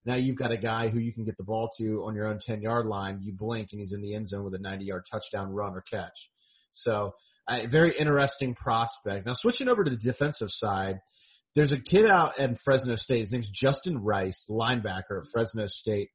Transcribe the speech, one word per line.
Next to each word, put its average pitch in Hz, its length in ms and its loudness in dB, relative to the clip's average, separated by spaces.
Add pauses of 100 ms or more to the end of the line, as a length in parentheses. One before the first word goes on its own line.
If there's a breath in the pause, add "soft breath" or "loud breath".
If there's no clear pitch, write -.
now 123 120 0
you've 131 220 0
got 127 120 -2
a 117 60 0
guy 113 320 0
who 113 100 0
you 117 140 0
can 113 120 -6
get 107 120 -4
the - 80 -10
ball 110 340 -2
to 107 260 -2
on 107 120 -4
your 107 100 -2
own 107 180 -4
ten-yard 113 420 0
line. 98 360 -4
You 101 100 -8
blink, 107 380 -4
and 104 100 -10
he's 98 120 -8
in 101 100 -6
the 104 140 -6
end 107 100 -6
zone 101 160 -6
with 95 120 -6
a 92 40 -6
ninety-yard 98 500 -8
touchdown 98 440 -6
run 101 200 -4
or 92 160 -10
catch. 92 280 -8 (560 soft breath)
So, 104 400 -2 (360 soft breath)
a 117 200 -2
very 160 280 6
interesting 139 600 2
prospect. 110 680 -2
Now, 120 100 -4
switching 247 340 0
over 214 160 4
to 147 60 2
the 123 60 0
defensive 123 540 0
side, 98 500 -2 (540 soft breath)
there's 147 180 4
a 139 60 2
kid 190 320 6
out 165 280 6
in 127 260 0
Fresno 127 320 4
State. 120 240 0
His 104 100 -4
name's 117 200 -2
Justin 135 520 0
Rice, 98 480 0
linebacker 107 720 -2
at - 120 -12
Fresno 113 360 0
State, 104 460 -2